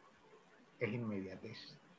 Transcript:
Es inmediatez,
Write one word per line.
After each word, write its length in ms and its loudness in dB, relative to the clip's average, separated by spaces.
Es 140 8
inmediatez, 680 2